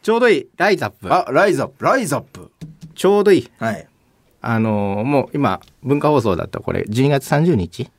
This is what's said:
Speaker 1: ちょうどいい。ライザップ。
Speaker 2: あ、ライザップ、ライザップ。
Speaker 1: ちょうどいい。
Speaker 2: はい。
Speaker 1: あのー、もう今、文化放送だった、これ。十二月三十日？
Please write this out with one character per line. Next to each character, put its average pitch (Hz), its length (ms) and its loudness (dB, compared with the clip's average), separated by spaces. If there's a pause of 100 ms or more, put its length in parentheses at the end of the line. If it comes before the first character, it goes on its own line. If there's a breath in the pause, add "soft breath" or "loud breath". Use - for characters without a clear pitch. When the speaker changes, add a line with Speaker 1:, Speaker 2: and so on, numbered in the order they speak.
Speaker 1:
ち - 80 -4
ょ 226 80 2
う - 20 2
ど 247 100 4
い 175 80 4
い。 - 100 -6 (100)
ラ 185 140 2
イ 180 60 2
ザ 110 100 -6
ッ - 40 -6
プ。 92 200 -6
Speaker 2:
あ、 - 200 2
ラ 175 160 4
イ 185 60 2
ザ 135 120 -2
ッ - 40 -12
プ、 - 160 -10
ラ 214 120 2
イ 240 80 -2
ザ 143 120 -4
ッ - 40 -6
プ。 - 300 -20 (420)
Speaker 1:
ち - 120 -6
ょ 202 160 4
う - 20 0
ど 202 80 4
い 160 80 6
い。 - 180 -8
Speaker 2:
は 113 140 -4
い。 85 160 -10 (540)
Speaker 1:
あ 113 180 -2
の 104 420 -2
ー、 - 40 -4
も 139 180 0
う - 100 -8
今、 117 260 -2 (240)
文 143 160 0
化 147 100 0
放 147 120 4
送 104 140 0
だ 82 100 -4
っ - 40 -16
た、 - 100 -8
こ - 140 -8
れ。 90 140 -4
十 110 160 -2
二 143 60 2
月 139 160 -2
三 151 200 0
十 170 100 2
日？ 92 440 -6